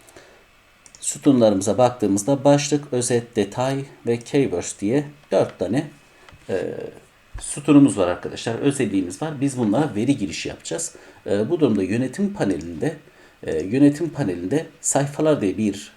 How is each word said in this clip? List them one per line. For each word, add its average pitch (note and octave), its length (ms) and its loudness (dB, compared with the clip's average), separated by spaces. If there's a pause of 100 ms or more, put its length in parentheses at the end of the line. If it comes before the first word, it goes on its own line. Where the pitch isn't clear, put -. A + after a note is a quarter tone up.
(1000)
sütunlarımıza A2 760 2
baktığımızda A#2 680 2
başlık, C#3+ 500 2
özet, A#2+ 420 -2
detay B2+ 500 -2 (220)
ve A#2 120 0
keywords A2 600 -2
diye C3 260 0 (260)
dört E3 280 2
tane, B2 280 -2 (600)
e, F2+ 280 -4 (600)
sütunumuz C#3 580 4
var F#2 100 2
arkadaşlar. - 480 -4
Özelliğimiz G#2+ 680 -2
var. D3+ 200 -6
Biz C3+ 160 -2
bunlara A#2 380 0
veri B2 220 0
girişi E2+ 320 -6
yapacağız. - 460 -10 (300)
E, G#2 240 -2
bu E3+ 100 0
durumda A2 240 2
yönetim B2+ 500 -2
panelinde, F#2 640 -4 (460)
e, D#2+ 200 -2
yönetim C#3+ 460 2
panelinde G#2 560 -4 (160)
sayfalar C#3+ 600 0
diye F#2+ 160 0
bir, G2+ 400 -2